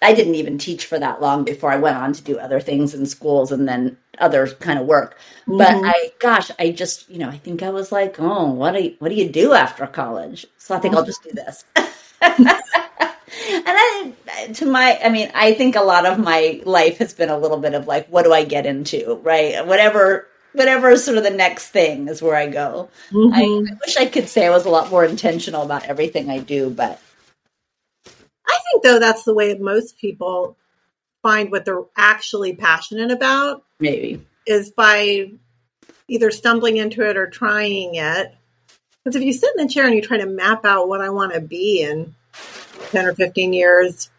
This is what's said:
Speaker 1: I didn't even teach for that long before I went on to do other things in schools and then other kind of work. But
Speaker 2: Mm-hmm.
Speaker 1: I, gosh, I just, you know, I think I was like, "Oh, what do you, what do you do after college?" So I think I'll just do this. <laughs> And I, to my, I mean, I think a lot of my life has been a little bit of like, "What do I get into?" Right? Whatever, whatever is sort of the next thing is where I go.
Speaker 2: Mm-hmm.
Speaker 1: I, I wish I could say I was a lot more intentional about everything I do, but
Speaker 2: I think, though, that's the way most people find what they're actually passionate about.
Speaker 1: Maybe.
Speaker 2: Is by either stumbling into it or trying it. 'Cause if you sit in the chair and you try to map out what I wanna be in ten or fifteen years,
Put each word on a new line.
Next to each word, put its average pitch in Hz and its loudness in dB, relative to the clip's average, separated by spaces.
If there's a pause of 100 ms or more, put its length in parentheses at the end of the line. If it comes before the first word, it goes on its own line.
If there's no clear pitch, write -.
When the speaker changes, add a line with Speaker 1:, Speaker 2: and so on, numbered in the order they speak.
Speaker 1:
I 220 6
didn't 175 2
even 151 -6
teach 170 -10
for 160 -4
that 135 -6
long 143 0
before 143 -4
I 135 0
went 143 0
on 135 -4
to - -16
do 139 -6
other 131 -2
things 143 -2
in 143 -6
schools 143 -2
and 135 -2
then 123 -4 (200)
other 143 2
kind 147 -4
of 127 -6
work. 143 0 (300)
But 190 4
Speaker 2:
Mm-hmm. 190 -2
Speaker 1:
I, 170 0
gosh, 220 0
I 170 0
just, 170 -8
you 180 -16
know, 143 -8
I 143 -14
think 170 -10
I 190 -6
was 196 -8
like, 196 -2
"Oh, 170 -2
what 135 -2
do 196 -2
you, - -6
what 160 -2
do 208 2
you 190 0
do 175 4
after 139 2
college?" 113 -10 (140)
So - -8
I 180 -4
think 190 0
I'll - 4
just - -12
do 160 -20
this. - -14 (120)
<laughs> - 2 (960)
And 349 -4
I, 392 0 (420)
to 311 -4
my, 254 4
I 226 4
mean, 220 0
I 220 4
think 254 2
a 208 2
lot 175 4
of 185 0
my 160 0
life 165 2
has - -6
been 160 -2
a 151 -2
little 156 -2
bit 143 -4
of 135 -6
like, 151 -4
"What 170 4
do 165 6
I 156 4
get 143 -4
into?" 139 -6
Right? 156 0
Whatever, 196 4 (260)
whatever 262 4
is 247 6
sort 254 0
of 214 2
the 202 0
next 185 -2
thing 151 0
is 156 -10
where 160 0
I 147 -2
go. 143 -8 (240)
Speaker 2:
Mm-hmm. 220 6
Speaker 1:
I, 233 4 (300)
I - -18 (100)
wish - -4
I 262 2
could - -2
say 196 2
I 175 4
was 180 4
a 185 0
lot 160 2
more 180 4
intentional 165 -2
about 143 -6
everything 143 -4
I 135 -6
do, 135 -4
but 120 -6 (1080)
Speaker 2:
I - -6 (140)
think, 494 2
though, 240 6
that's 226 2
the 226 0
way 208 0
most 196 -4
people 180 -8 (680)
find 214 0
what 190 -4
they're 185 -6 (120)
actually 202 0
passionate 202 -2
about. 269 -2 (160)
Speaker 1:
Maybe. - -6 (220)
Speaker 2:
Is 208 -2
by 208 2 (800)
either 226 2
stumbling 233 0
into 214 -4
it 196 -2
or 190 -4
trying 202 -4
it. 160 -4 (720)
'Cause 247 -4
if 254 -2
you 269 0
sit 480 0
in 302 -2
the 254 -6
chair 277 2
and 240 2
you 214 2
try 220 -4
to 196 -4
map 190 -2
out 196 2
what 196 -4
I 196 -6
wanna 190 -4
be 175 -2
in 151 -8 (760)
ten 185 -2
or 175 -6
fifteen 185 -2
years, 180 2